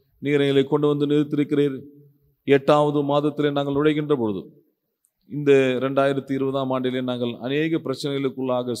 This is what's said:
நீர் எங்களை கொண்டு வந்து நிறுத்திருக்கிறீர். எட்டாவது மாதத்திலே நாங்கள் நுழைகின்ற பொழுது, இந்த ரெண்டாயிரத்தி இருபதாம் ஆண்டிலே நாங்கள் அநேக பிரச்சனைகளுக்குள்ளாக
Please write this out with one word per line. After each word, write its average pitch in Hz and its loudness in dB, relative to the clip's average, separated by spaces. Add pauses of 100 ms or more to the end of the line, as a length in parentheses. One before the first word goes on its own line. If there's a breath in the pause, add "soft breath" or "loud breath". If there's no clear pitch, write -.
(220)
நீர் 143 2
எங்களை 139 4
கொண்டு 147 0
வந்து 147 0
நிறுத்திருக்கிறீர். 147 0 (720)
எட்டாவது 147 4
மாதத்திலே 147 0
நாங்கள் 143 -2
நுழைகின்ற 151 0
பொழுது, 107 -2 (880)
இந்த 143 2 (260)
ரெண்டாயிரத்தி 135 0
இருபதாம் 135 -2
ஆண்டிலே 127 -2
நாங்கள் 123 -4
அநேக 151 -2
பிரச்சனைகளுக்குள்ளாக 131 -4